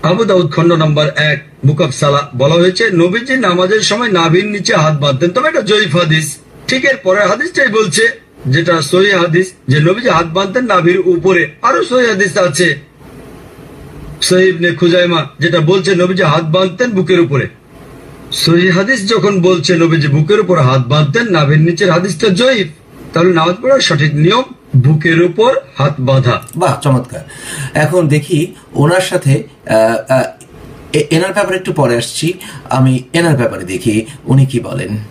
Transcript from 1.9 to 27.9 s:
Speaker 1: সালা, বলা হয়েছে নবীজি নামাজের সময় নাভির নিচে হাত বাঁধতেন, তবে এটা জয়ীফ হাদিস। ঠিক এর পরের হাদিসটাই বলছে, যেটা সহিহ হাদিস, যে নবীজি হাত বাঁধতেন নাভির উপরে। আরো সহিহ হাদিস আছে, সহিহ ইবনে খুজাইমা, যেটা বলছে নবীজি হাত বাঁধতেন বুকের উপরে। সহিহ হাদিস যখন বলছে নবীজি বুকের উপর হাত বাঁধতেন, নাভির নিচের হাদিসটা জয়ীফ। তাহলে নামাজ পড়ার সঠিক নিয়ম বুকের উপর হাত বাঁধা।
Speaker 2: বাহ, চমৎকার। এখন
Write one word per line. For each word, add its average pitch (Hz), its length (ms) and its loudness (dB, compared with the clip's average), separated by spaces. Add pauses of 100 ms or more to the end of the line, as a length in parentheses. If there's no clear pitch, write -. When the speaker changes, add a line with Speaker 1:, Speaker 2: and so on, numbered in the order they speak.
Speaker 1:
সালা, 143 440 0
বলা 143 180 2
হয়েছে 185 380 2
নবীজি 226 440 0
নামাজের 185 440 0
সময় 220 300 -2
নাভির 170 340 2
নিচে 208 300 -4
হাত 156 260 0
বাঁধতেন, 143 280 0
তবে 254 200 0
এটা 311 120 -2
জয়ীফ 208 340 0
হাদিস। 156 420 0 (300)
ঠিক - 180 -2
এর - 120 0
পরের 190 300 0
হাদিসটাই 269 400 -2
বলছে, 214 540 0 (240)
যেটা 160 360 0
সহিহ 190 360 2
হাদিস, 175 360 0 (140)
যে 147 120 2
নবীজি 202 300 0
হাত 170 160 0
বাঁধতেন 196 400 -2
নাভির 180 340 2
উপরে। 175 500 0 (120)
আরো 254 240 0
সহিহ 247 240 0
হাদিস 196 280 -2
আছে, 175 520 -2 (1300)
সহিহ 185 260 2
ইবনে 170 240 0
খুজাইমা, 175 540 0 (140)
যেটা 165 200 0
বলছে 185 360 2
নবীজি 180 280 0
হাত 160 200 0
বাঁধতেন 185 460 -2
বুকের 185 300 0
উপরে। 127 280 0 (840)
সহিহ 175 460 2
হাদিস 196 320 -2
যখন 202 320 0
বলছে 175 340 2
নবীজি 165 320 2
বুকের 156 320 2
উপর 175 200 2
হাত 131 280 2
বাঁধতেন, 151 420 0
নাভির 151 300 2
নিচের 170 320 2
হাদিসটা 185 380 0
জয়ীফ। 208 380 2 (460)
তাহলে 180 200 2
নামাজ 170 280 0
পড়ার 262 180 2
সঠিক 147 360 0
নিয়ম 190 280 2 (340)
বুকের 160 460 2
উপর 214 320 2 (220)
হাত 147 220 0
বাঁধা। 127 420 0 (140)
Speaker 2:
বাহ, 165 260 -2
চমৎকার। 127 380 -2 (540)
এখন 156 340 0